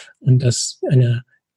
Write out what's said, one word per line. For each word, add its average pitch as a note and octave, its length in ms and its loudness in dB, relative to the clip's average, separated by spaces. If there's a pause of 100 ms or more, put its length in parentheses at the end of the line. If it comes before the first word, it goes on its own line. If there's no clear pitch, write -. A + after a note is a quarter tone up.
(200)
und B2+ 220 2
dass - 380 -4 (100)
eine B2 320 0 (340)